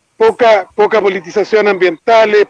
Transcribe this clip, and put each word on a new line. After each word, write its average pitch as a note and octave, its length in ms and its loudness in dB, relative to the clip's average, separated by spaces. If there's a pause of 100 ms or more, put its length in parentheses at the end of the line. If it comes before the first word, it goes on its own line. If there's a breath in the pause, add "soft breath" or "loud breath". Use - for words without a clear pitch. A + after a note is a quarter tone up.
(160)
poca, A3 580 0
poca G#3 260 0
politización G3 680 -2
ambiental, G#3 640 0 (160)